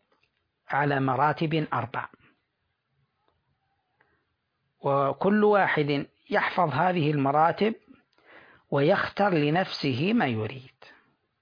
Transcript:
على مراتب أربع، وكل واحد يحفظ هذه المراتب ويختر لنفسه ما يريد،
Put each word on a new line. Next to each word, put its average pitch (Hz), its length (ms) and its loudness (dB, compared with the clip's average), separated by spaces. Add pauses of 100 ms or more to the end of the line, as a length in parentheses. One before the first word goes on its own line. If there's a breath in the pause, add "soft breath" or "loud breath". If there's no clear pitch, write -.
(720)
على 143 300 0
مراتب 147 720 0
أربع، 123 360 -6 (2750)
وكل 139 640 0
واحد 156 640 2 (240)
يحفظ 180 440 0
هذه 165 360 0
المراتب 156 640 0 (960 loud breath)
ويختر 190 600 2
لنفسه 156 840 0
ما 220 140 0
يريد، 123 580 -8 (580)